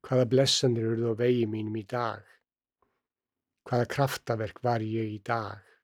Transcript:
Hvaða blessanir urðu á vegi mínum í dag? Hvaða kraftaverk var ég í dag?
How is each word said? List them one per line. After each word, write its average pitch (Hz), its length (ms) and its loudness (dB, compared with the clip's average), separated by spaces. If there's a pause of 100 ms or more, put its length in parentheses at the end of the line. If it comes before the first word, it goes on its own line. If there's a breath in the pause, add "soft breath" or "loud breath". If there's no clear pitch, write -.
Hvaða 127 280 2
blessanir 123 580 4
urðu 113 240 0
á - 20 -2
vegi 123 320 2
mínum 107 300 -4
í 107 100 -8
dag? 110 360 -6 (1500)
Hvaða 120 240 2
kraftaverk 117 720 -4
var 117 180 0
ég 110 300 -4
í 104 100 -10
dag? 104 380 -6 (220)